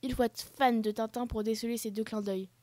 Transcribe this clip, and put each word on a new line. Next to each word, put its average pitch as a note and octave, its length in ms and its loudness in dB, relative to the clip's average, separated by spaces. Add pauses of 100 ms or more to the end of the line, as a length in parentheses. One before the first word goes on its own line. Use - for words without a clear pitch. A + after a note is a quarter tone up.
il B3+ 140 -4
faut B3+ 80 4
être - 180 0
fan A#3+ 400 4
de G#3+ 80 2
Tintin A3+ 380 -4
pour A3 160 -2
déceler A3+ 340 0
ces A3 140 -4
deux G#3+ 120 -2
clins G#3+ 200 -4
d'œil. F#3+ 260 -2 (140)